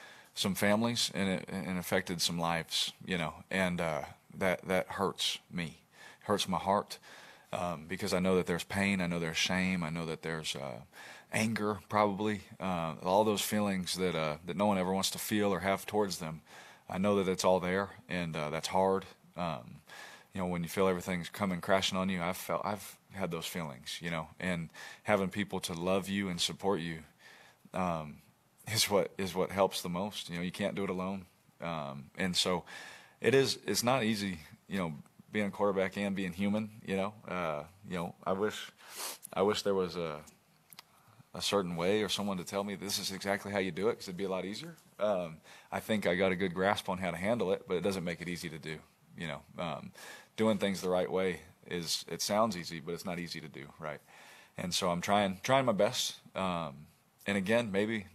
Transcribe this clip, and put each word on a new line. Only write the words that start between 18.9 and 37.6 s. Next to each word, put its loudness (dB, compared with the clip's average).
Um, -6
you -4
know, 0
when 0
you -4
feel 4
everything's 0
coming -2
crashing 4
on 2
you, 0
I've 0
felt, -2
I've -6
had -4
those -4
feelings, -6
you -4
know, -4
and -2
having 4
people -4
to -4
love 0
you 0
and -2
support 0
you, -4
um, -2
is 2
what, 4
is -2
what 0
helps 4
the -6
most. -4
You -6
know, -4
you -2
can't -2
do -2
it 0
alone. -4
Um, -6
and 0
so 2
it 6
is, 6
it's 2
not 4
easy, 0
you -4
know, -2
being 0
a -4
quarterback 2
and 0
being -2
human, 0
you 0
know. 0
Uh, -2